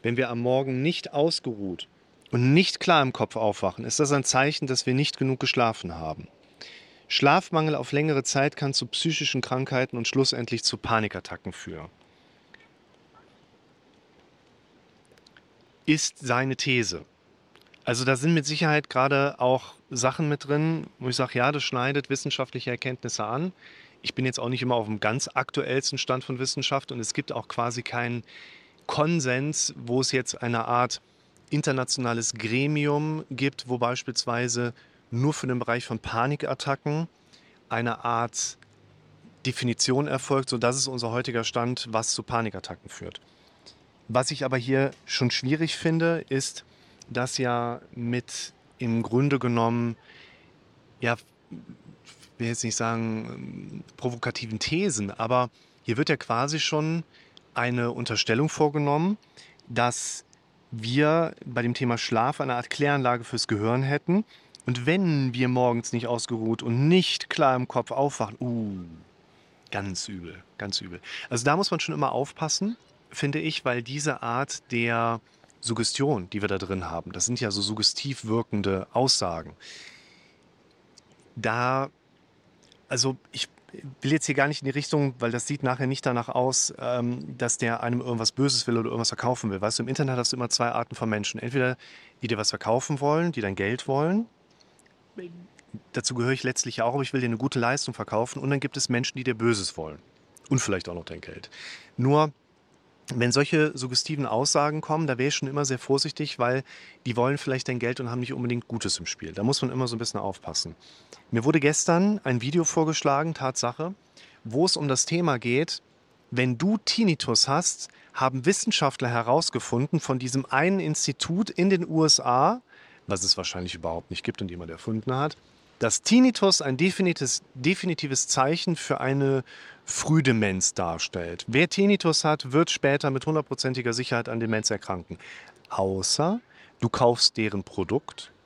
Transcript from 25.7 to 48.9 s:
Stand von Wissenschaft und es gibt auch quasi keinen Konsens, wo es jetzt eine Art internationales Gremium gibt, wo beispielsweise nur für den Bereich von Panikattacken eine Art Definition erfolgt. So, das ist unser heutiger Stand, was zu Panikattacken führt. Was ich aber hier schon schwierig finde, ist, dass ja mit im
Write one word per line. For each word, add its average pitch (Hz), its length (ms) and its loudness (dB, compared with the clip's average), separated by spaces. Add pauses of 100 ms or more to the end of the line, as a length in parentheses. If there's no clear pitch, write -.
Stand 127 280 -2
von 127 140 -6
Wissenschaft 135 540 -4
und 123 80 -8
es 110 140 -4
gibt 143 180 -4
auch 120 160 -6
quasi 120 340 -2
keinen 120 400 -4 (600)
Konsens, 151 960 0
wo 123 240 0
es 127 100 0
jetzt 127 300 -2
eine 117 240 -2
Art 123 340 2 (480)
internationales 123 840 -2
Gremium 147 960 0
gibt, 135 360 -4
wo 123 120 -2
beispielsweise 120 960 -2 (360)
nur 131 220 2
für - 140 -6
den 127 120 0
Bereich 120 280 -2
von 113 120 -4
Panikattacken 139 1120 -2 (600)
eine 117 340 -2
Art 117 540 -2 (880)
Definition 127 600 0
erfolgt. 135 440 -2
So, 127 80 -2
das 120 180 2
ist 135 100 0
unser 120 260 -4
heutiger 117 320 -2
Stand, 120 440 -2
was 113 220 0
zu - 120 -2
Panikattacken 107 680 -6
führt. - 320 -14 (840)
Was 123 220 2
ich 143 140 -4
aber 131 140 0
hier 135 320 2 (160)
schon - 240 0
schwierig 151 480 0
finde, 165 500 2
ist, - 380 -4 (420)
dass 123 300 -4
ja 120 420 0 (140)
mit 120 580 -4 (240)
im 117 260 0